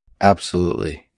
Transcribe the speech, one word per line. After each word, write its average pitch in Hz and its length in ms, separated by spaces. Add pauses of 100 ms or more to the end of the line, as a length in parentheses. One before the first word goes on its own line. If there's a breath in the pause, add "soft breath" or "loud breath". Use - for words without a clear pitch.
(200)
Absolutely. 90 960